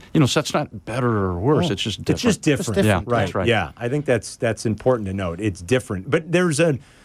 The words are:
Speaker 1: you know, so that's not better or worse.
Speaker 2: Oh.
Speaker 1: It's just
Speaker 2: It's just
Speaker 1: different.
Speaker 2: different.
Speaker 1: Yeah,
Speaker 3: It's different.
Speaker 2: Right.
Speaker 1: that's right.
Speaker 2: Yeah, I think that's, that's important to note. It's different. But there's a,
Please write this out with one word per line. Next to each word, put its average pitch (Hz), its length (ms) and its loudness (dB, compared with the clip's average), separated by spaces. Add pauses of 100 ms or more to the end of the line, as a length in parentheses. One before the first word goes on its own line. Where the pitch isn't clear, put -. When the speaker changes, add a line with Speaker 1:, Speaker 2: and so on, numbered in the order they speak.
(120)
Speaker 1:
you - 80 4
know, 127 60 6
so - 140 0
that's - 120 -4
not 117 320 -4
better 123 240 -2
or 95 300 0
worse. 147 320 2
Speaker 2:
Oh. - 20 0
Speaker 1:
It's - 100 -4
just - 280 -4
Speaker 2:
It's - 100 0
just 233 220 0
Speaker 1:
different. 139 320 0
Speaker 2:
different. 185 120 2
Speaker 1:
Yeah, 98 120 4
Speaker 3:
It's - 60 -2
different. - 80 -8
Speaker 2:
Right. 117 80 4
Speaker 1:
that's 92 140 -2
right. 95 140 0
Speaker 2:
Yeah, 98 300 0
I 120 100 -4
think 143 160 -2
that's, 120 320 0
that's 113 300 -2
important 110 400 0
to 95 80 -4
note. 90 260 -4
It's 98 220 -2
different. 92 480 -2
But 156 200 0
there's 165 300 2
a, 165 180 2 (260)